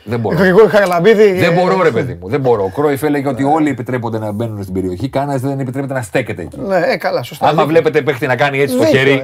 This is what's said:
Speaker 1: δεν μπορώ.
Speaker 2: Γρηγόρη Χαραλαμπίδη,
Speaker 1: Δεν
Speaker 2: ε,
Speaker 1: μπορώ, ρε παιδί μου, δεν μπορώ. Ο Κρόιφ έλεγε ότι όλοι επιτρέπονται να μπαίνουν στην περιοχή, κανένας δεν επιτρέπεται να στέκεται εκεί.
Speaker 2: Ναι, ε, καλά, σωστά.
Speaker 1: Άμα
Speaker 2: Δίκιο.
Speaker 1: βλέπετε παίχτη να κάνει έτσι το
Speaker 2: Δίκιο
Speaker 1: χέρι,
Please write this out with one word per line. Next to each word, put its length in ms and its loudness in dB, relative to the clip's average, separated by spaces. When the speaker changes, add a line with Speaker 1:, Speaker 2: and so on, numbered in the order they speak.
Speaker 1:
δεν 160 -4
μπορώ. 160 -2
Speaker 2:
Γρηγόρη 320 6
Χαραλαμπίδη, 640 4
Speaker 1:
Δεν 200 2
Speaker 2:
ε, 80 2
Speaker 1:
μπορώ, 220 2
ρε 80 4
παιδί 300 -4
μου, 80 -12
δεν 120 -2
μπορώ. 240 2
Ο 40 -2
Κρόιφ 340 -2
έλεγε 260 -2
ότι 160 -4
όλοι 260 2
επιτρέπονται 480 -4
να 140 -6
μπαίνουν 300 -6
στην 120 -10
περιοχή, 340 -4
κανένας 320 -4
δεν 200 -4
επιτρέπεται 340 -6
να 80 -4
στέκεται 400 -6
εκεί. 180 -12
Speaker 2:
Ναι, 180 -4
ε, 180 0
καλά, 260 -4
σωστά. 240 -8
Speaker 1:
Άμα 80 2
Speaker 2:
Δίκιο. 140 0
Speaker 1:
βλέπετε 340 2
παίχτη 240 -2
να 100 0
κάνει 220 0
έτσι 180 0
το 80 2
Speaker 2:
Δίκιο 140 4
Speaker 1:
χέρι, 120 4